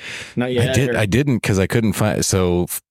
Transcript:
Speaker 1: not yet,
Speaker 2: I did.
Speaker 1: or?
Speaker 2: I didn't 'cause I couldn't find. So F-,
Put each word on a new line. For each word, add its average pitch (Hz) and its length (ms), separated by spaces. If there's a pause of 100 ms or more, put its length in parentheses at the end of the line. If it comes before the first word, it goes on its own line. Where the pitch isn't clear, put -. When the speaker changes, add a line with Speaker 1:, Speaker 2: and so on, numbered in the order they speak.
(360)
Speaker 1:
not 127 180
yet, 120 160
Speaker 2:
I 131 40
did. 127 180
Speaker 1:
or? 113 80
Speaker 2:
I 107 80
didn't 120 320
'cause 101 180
I 95 80
couldn't 110 280
find. 104 300
So 90 420
F-, - 260